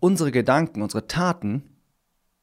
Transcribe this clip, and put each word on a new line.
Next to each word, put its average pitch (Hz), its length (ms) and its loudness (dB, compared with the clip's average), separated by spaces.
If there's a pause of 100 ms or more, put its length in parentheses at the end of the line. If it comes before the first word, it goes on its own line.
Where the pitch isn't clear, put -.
unsere 175 300 2
Gedanken, 127 520 0
unsere 107 240 -6
Taten, 156 680 -4 (680)